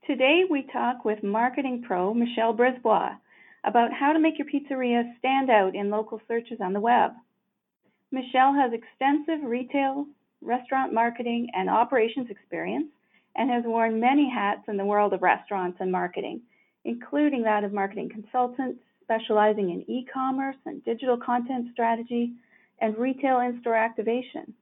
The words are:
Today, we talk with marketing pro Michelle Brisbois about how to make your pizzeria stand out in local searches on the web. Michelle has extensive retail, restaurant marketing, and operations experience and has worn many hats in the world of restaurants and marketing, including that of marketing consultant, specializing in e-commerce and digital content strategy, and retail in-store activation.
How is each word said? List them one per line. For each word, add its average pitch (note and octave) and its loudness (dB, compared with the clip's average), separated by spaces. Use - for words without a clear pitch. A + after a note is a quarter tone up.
Today, C#4 4
we C#4 -2
talk B3 -2
with G#3+ -2
marketing A#3+ -2
pro F#3 0
Michelle A#3 0
Brisbois A3+ 2
about A#3 2
how C#4+ 0
to D#4+ 2
make D#4+ 2
your - -6
pizzeria B3+ -2
stand C4 0
out G3 4
in G3+ -2
local G#3+ -4
searches A#3 -6
on F#3 -2
the G3+ -2
web. A#3 4
Michelle C4 2
has C4+ 4
extensive D4 -2
retail, C4+ -2
restaurant B3+ -2
marketing, A#3 0
and F#3+ -2
operations A#3 2
experience G3+ -6
and A#3 0
has A#3+ 0
worn A3+ 0
many C#4 4
hats G#3 -2
in G#3 -4
the G3 -2
world G#3 4
of F#3 -2
restaurants F3+ 0
and F#3 -2
marketing, F3+ -4
including B3+ 0
that G#3+ 2
of G3+ -4
marketing G3 -4
consultant, B3 -4
specializing G#3+ 2
in F3 -8
e-commerce C4 -4
and - -12
digital A#3+ -2
content A#3+ -4
strategy, A#3+ -2
and A3 -2
retail C4 0
in-store A#3+ -2
activation. A#3 -2